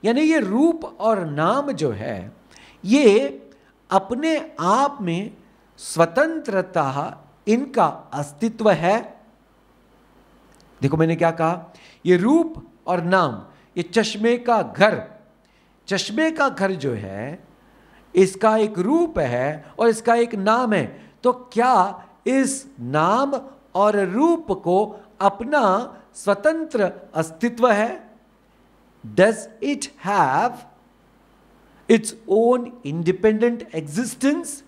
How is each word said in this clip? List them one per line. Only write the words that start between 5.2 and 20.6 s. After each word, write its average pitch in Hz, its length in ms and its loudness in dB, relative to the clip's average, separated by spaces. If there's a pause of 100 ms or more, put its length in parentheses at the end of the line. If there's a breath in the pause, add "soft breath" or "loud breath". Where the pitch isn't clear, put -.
स्वतंत्रता, 175 1500 -2 (220)
इनका 247 380 2 (280)
अस्तित्व 214 580 -2
है। 180 300 0 (1800)
देखो 156 160 0
मैंने 165 180 2
क्या 165 160 0
कहा, 165 420 -4 (320 loud breath)
ये 180 120 4
रूप 311 480 0 (220)
और 175 160 -2
नाम, 165 400 0 (340 soft breath)
ये 175 60 -4
चश्मे 220 540 0
का 240 240 0
घर, 180 420 0 (840 soft breath)
चश्मे 214 440 -2
का 294 180 0
घर 190 220 -2
जो 143 220 -4
है, 107 540 -10 (680 soft breath)
इसका 190 420 4
एक 214 220 0
रूप 320 400 0
है 135 600 -4
और 226 100 4
इसका 226 260 2
एक 240 200 0
नाम 220 380 2